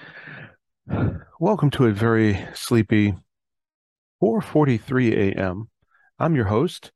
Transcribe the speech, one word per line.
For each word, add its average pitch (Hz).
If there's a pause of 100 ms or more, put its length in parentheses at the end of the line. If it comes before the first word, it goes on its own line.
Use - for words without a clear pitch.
(1400)
welcome 165
to 127
a 110
very 110
sleepy 107 (1040)
four 214
forty-three 131
A 98
M. 98 (500)
I'm 160
your 120
host, 113